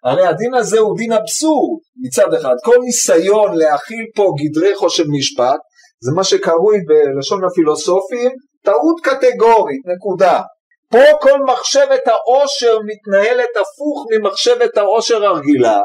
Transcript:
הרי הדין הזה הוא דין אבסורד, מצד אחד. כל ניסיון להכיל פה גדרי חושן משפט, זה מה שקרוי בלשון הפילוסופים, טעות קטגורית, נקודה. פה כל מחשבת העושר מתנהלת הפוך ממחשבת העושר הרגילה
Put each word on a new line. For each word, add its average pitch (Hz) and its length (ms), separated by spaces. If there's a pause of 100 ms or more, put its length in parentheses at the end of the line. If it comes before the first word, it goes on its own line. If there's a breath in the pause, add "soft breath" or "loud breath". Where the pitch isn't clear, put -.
הרי 160 220
הדין 226 280
הזה 220 240
הוא 202 180
דין 226 160
אבסורד, 302 680 (240)
מצד 180 300
אחד. 127 200 (100)
כל 240 200
ניסיון 202 680
להכיל 160 500 (120)
פה 202 80 (160)
גדרי 156 340
חושן 175 300 (140)
משפט, 131 420 (440 soft breath)
זה 127 120
מה 190 80
שקרוי 190 520 (120)
בלשון 147 560
הפילוסופים, 180 880 (340)
טעות 330 380
קטגורית, 226 800 (120)
נקודה. 180 460 (500)
פה 247 140 (160)
כל 277 180 (140)
מחשבת 262 560
העושר 240 720 (120)
מתנהלת 220 680
הפוך 269 540
ממחשבת 226 640
העושר 214 480
הרגילה 139 600